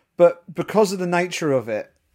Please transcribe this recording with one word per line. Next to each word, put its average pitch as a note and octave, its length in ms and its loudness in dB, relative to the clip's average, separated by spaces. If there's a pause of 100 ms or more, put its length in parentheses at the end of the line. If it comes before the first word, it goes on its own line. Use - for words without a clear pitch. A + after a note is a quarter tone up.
(180)
But E3+ 360 2
because F#3+ 380 -2
of G3 60 -8
the F3+ 80 -6
nature F3 460 -2
of A#2+ 160 -2
it, G#2+ 220 -8 (240)